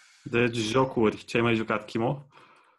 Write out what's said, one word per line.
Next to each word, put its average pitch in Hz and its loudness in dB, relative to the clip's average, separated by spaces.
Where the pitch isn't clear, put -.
Deci, 120 2
jocuri. 113 0
Ce - -4
ai 117 2
mai 117 2
jucat, 110 -2
Chimo? 127 -4